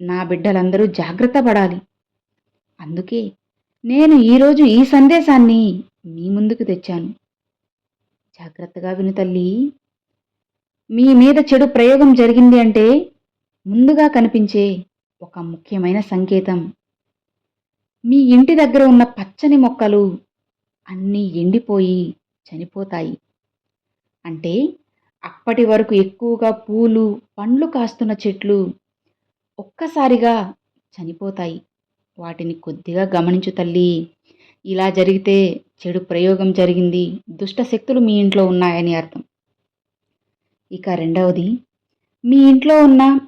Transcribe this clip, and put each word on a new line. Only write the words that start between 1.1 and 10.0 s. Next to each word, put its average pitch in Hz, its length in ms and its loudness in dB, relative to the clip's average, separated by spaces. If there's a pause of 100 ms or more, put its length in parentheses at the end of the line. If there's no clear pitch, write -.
పడాలి. 190 320 0 (1000)
అందుకే 185 520 -10 (520)
నేను 294 300 2
ఈరోజు 269 500 4
ఈ 240 200 4
సందేశాన్ని 262 1000 4 (220)
మీ 170 220 -12
ముందుకు 214 360 -4
తెచ్చాను. 180 440 -8 (1300)
జాగ్రత్తగా 175 520 -12
విను 190 200 -4
తల్లి. 190 600 -4 (1160)